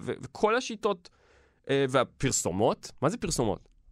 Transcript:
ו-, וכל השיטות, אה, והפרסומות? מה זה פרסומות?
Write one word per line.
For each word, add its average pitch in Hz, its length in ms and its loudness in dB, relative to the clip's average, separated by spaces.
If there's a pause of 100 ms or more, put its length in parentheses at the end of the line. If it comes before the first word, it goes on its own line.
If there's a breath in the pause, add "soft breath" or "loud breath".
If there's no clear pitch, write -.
ו-, 120 100 -6 (100)
וכל - 340 0
השיטות, 220 520 -2 (600 soft breath)
אה, 139 180 4
והפרסומות? 123 1040 0 (100)
מה 135 60 2
זה 208 80 -2
פרסומות? 139 520 -2 (240)